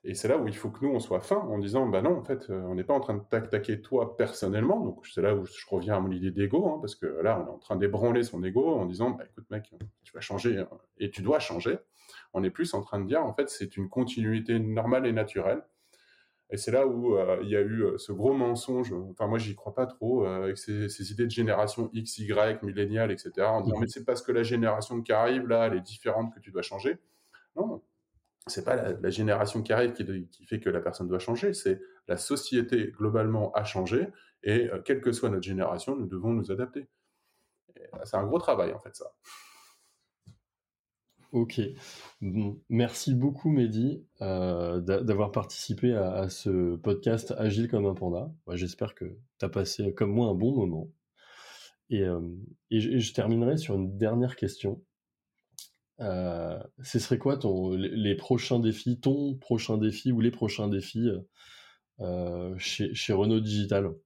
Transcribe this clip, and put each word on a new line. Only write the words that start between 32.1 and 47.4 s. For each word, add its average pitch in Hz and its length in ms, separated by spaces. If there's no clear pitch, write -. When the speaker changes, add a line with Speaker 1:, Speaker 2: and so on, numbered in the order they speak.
Speaker 1:
société 123 800
globalement 107 560
a 107 120
changé 104 440
et, 113 280
euh, 92 120
quelle 135 200
que 120 100
soit 117 160
notre 95 140
génération, 92 520
nous 120 120
devons 95 240
nous 110 200
adapter. 127 380
Et, - 60
euh, - 220
c'est - 120
un 98 80
gros 139 140
travail 101 340
en - 80
fait - 160
ça. - 160
Speaker 2:
Ok. 117 280
Bon, 104 360
merci 117 440
beaucoup 139 360
Mehdi, 123 560
euh, 90 580
d'a-, 95 220
d'avoir 104 280
participé 110 600
à, 98 200
à 95 180
ce 90 460
podcast 104 600
Agile 110 320